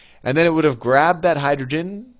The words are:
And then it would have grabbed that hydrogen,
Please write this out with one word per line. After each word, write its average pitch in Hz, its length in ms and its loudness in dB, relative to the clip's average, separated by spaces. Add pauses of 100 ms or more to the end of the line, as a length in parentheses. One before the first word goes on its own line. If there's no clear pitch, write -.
(260)
And 131 120 -2
then 165 80 2
it 170 40 4
would 156 160 0
have 135 120 2
grabbed 143 460 2
that 170 140 2
hydrogen, 151 840 -4